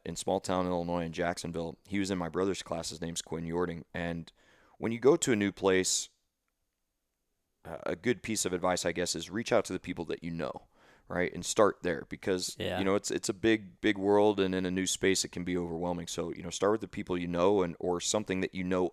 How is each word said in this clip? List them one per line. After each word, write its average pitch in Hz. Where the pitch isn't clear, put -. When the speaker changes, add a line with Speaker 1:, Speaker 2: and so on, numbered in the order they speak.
Speaker 1:
in 85
small 92
town 92
Illinois 87
in 82
Jacksonville. 85
He 98
was 95
in 95
my 85
brother's 90
class. 82
His 82
name's 85
Quinn 82
Yording. 85
And 85
when 110
you 117
go 143
to 135
a -
new 101
place, 95
uh, 82
a 85
good 92
piece -
of 90
advice, 90
I 87
guess, 87
is 82
reach 110
out 110
to -
the 92
people 87
that 76
you 85
know, 80
right? 90
And 87
start -
there 82
because, -
Speaker 2:
Yeah. 92
Speaker 1:
you 98
know, 98
it's, -
it's -
a 113
big, 107
big 104
world, 101
and 95
in 92
a 90
new 92
space, -
it -
can 90
be 87
overwhelming. 87
So, 85
you 85
know, 87
start 101
with 107
the 95
people 92
you 87
know 90
and, 85
or 87
something 95
that -
you 92
know 92